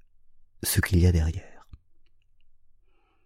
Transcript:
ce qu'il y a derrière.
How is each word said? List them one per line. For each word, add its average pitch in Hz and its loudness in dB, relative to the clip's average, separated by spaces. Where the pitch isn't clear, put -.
ce - -2
qu'il 87 0
y 87 4
a - 4
derrière. 82 -4